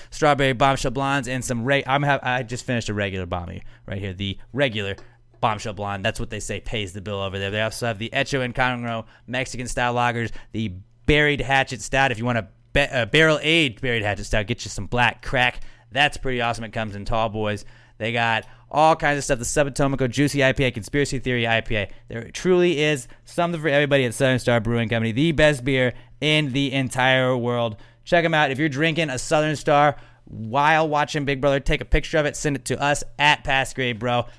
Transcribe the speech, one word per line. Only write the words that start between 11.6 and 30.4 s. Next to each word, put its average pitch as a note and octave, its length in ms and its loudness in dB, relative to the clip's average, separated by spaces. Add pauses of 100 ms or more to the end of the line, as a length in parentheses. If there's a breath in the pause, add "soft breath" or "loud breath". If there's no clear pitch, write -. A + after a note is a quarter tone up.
Stout. C3+ 300 2
If G#2 60 -6
you A#2 60 -4
want A#2+ 140 0
a G2 80 -4 (260)
ba-, C3+ 300 0
a A2 40 -2
barrel D#3 360 4
aged D3+ 380 2
Buried A#2 240 -2
Hatchet G#2 220 -2
Stout, G#2+ 200 0
get - 180 -4
you G#2+ 40 -10
some G2 180 -8
black A#2+ 340 2
crack. - 400 0 (300 soft breath)
That's C#3+ 280 0
pretty B2+ 220 -4
awesome. A#2 220 -2
It A2 100 -12
comes G#2+ 220 -6
in G2+ 100 -10
tall A2+ 260 0
boys. G#2+ 340 -4 (320 soft breath)
They A2+ 160 -4
got A#2 320 0 (260 soft breath)
all D#3 240 6
kinds D3 240 0
of C3 60 -6
stuff. C3 160 0
The A#2+ 40 -6
Subatomico C#3 640 0
Juicy C#3 360 2
I C3 80 4
P C#3+ 100 0
A, B2+ 80 2
Conspiracy C3+ 480 -4
Theory A#2+ 300 -2
I A2+ 140 2
P - 120 -4
A. G2+ 140 -2 (180 soft breath)
There - 240 -12
truly F3+ 500 2
is D3+ 280 0 (160 soft breath)
something E3+ 360 -2
for D3+ 80 -2
everybody C#3+ 360 4
at A2+ 100 -2
Southern C3 240 2
Star A#2+ 220 2
Brewing A#2 280 0
Company. A2+ 220 0
The D3 220 2
best D3 320 4
beer B2+ 300 0 (260 loud breath)
in D3+ 320 2
the C#3 200 0
entire C3 640 2
world. A#2+ 400 -2 (280 soft breath)
Check E3+ 200 4
'em E3 80 2
out. D3+ 180 4
If B2+ 80 -4
you're D#3 120 0
drinking D#3 400 0
a B2+ 80 -4
Southern D3+ 360 2
Star D3 420 4 (280 soft breath)
while C#3+ 640 2